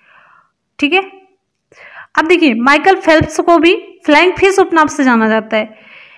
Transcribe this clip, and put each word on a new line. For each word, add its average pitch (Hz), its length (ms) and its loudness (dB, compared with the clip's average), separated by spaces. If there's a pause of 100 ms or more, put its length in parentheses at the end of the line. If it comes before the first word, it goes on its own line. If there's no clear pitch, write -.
(800)
ठीक 294 140 -4
है, 381 100 -2 (1160)
अब 320 80 0
देखिए, 320 280 0
माइकल 302 420 0
फेल्प्स 320 440 -2
को 339 180 2
भी 339 160 2 (320)
फ्लाइंग 320 260 2
फिश 381 260 0
उपनाम 339 280 2
से 294 180 -4
जाना 226 240 0
जाता 220 280 -4
है। 220 220 -8 (400)